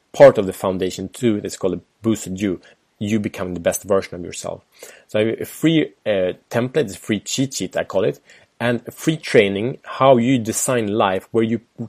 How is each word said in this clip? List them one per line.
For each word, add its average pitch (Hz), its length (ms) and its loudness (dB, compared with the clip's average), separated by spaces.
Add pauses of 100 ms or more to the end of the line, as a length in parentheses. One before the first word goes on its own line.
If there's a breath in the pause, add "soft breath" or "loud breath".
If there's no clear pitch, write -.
(140)
part 131 260 10
of 98 80 0
the 95 60 -2
foundation 92 560 -4
too. 107 320 0
That's 98 160 -10
called 92 180 -2
a 87 60 -10 (200)
Boosted 98 400 -2
You. 95 180 -2 (380 soft breath)
You 107 220 -2
become 98 340 -6
the 87 60 -6
best 90 240 -2
version 95 320 -2
of 87 100 -10
yourself. 87 380 -10 (440 loud breath)
So 107 120 -2
I 107 60 2
have 113 160 -4
a 143 40 -6
free, 156 480 0 (140)
uh, 92 260 0 (160)
template, 123 420 -2
a 92 60 -14
free 107 220 -4
cheat - 340 -4
sheet, - 240 -6
I 82 60 -2
call 98 200 -2
it, 139 160 -2 (400 soft breath)
and 117 220 -2 (100)
free 156 260 -2
training, 107 640 2
how 135 340 4
you 123 220 2
design 113 480 -2
life 101 440 0
where 113 120 0
you 113 180 -2 (280)